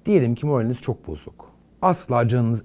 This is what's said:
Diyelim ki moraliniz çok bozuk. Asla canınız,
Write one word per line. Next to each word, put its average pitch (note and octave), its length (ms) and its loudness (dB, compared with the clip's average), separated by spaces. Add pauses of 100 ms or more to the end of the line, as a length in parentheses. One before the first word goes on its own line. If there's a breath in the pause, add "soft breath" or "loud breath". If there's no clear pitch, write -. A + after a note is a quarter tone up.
Diyelim C3+ 280 2
ki D3 120 -6
moraliniz B2 340 -2
çok - 260 -8
bozuk. - 440 -16 (320)
Asla B2 460 2
canınız, A#2 360 0